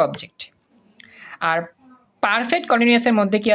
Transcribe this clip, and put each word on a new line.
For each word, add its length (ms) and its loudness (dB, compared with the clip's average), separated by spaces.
অবজেক্ট। 320 -10
আর 80 0
পারফেক্ট 440 -2
কন্টিনিউয়াসের 500 4
মধ্যে 240 0
কি 100 2